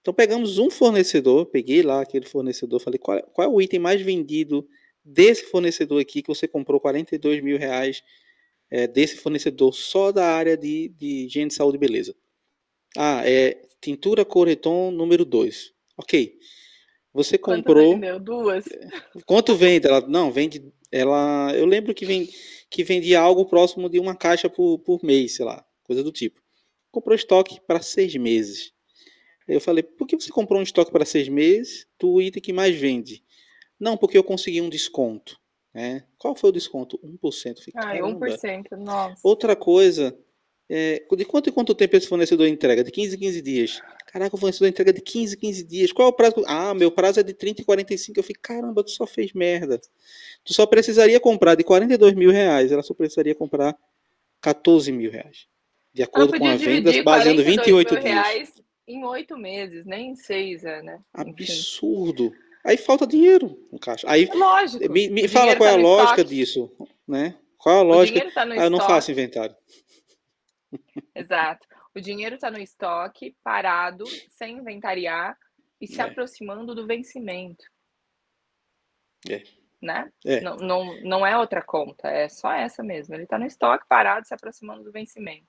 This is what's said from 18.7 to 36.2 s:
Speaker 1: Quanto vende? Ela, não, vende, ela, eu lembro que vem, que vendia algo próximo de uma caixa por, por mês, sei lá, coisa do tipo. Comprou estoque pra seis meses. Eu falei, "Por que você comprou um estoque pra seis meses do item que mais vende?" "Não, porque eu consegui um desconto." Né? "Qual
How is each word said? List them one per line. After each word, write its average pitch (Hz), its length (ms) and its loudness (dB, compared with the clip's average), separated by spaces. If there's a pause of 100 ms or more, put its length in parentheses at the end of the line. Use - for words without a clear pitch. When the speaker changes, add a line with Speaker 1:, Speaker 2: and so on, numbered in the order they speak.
Speaker 1:
Quanto 220 300 4
vende? 170 320 4
Ela, 135 140 4
não, 147 300 0
vende, 143 340 -4 (260)
ela, 143 640 -2
eu 156 100 2
lembro 208 280 0
que 196 120 -10
vem, 185 240 -4 (400)
que 175 140 -4
vendia 180 380 2
algo 180 240 4
próximo 175 440 2
de 175 100 0
uma 185 160 -4
caixa 175 340 0
por, 170 300 0
por 175 220 -2
mês, 135 340 0
sei 120 100 -6
lá, - 200 -10 (180)
coisa 131 200 -4
do 156 80 -6
tipo. - 300 -10 (500)
Comprou 226 240 0
estoque 190 500 0
pra 165 160 -2
seis 185 360 -4
meses. 113 560 -4 (760)
Eu 147 140 0
falei, 160 220 0
"Por - 240 -10
que 320 120 -4
você - 100 -14
comprou 202 300 -2
um 190 40 -2
estoque 170 280 -2
pra 147 140 0
seis 139 240 -2
meses 170 580 0 (120)
do 180 220 2
item 190 200 -6
que 196 100 -10
mais 185 240 0
vende?" 127 480 -6 (560)
"Não, 220 160 -4
porque 208 220 2
eu 190 60 6
consegui 180 360 -6
um 170 100 -6
desconto." 127 720 -8 (340)
Né? 123 300 -10 (140)
"Qual 277 180 -8